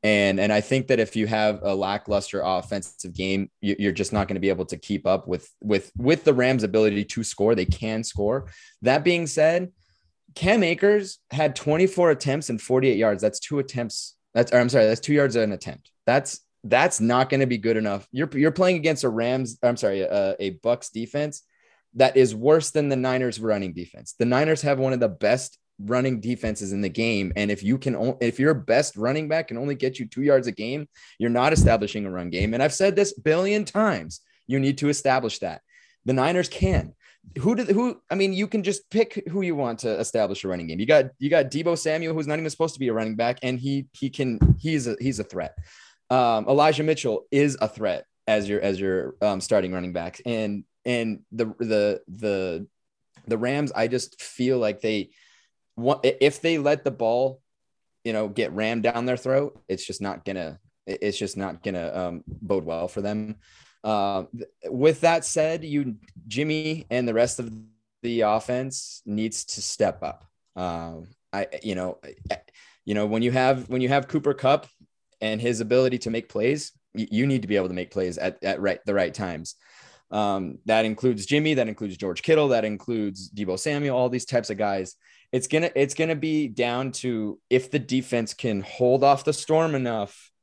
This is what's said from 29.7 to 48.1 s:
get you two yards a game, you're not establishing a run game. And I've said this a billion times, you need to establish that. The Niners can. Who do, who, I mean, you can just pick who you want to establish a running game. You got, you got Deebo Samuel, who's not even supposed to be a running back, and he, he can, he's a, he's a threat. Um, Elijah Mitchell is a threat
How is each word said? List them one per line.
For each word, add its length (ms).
get 240
you 80
two 160
yards 240
a 40
game, 380
you're 100
not 240
establishing 520
a 60
run 180
game. 260
And 80
I've 100
said 220
this 200
a 60
billion 420
times, 580
you 120
need 200
to 100
establish 500
that. 220
The 80
Niners 360
can. 460
Who 160
do, 100
who, 440
I 60
mean, 180
you 140
can 160
just 260
pick 400
who 120
you 140
want 240
to 200
establish 440
a 40
running 200
game. 120
You 60
got, 340
you 100
got 220
Deebo 260
Samuel, 380
who's 120
not 120
even 100
supposed 240
to 60
be 80
a 60
running 220
back, 280
and 160
he, 340
he 160
can, 300
he's 280
a, 120
he's 200
a 40
threat. 340
Um, 360
Elijah 360
Mitchell 480
is 280
a 80
threat 380